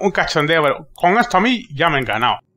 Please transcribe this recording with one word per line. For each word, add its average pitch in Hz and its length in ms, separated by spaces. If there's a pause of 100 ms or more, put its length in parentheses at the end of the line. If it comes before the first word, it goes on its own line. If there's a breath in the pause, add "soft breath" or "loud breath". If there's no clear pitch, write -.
un 190 100
cachondeo, 165 500
pero 147 320
con 185 240
esto 226 200
a - 20
mí 226 340
ya 156 160
me 143 100
han 123 60
ganado. 110 340 (180)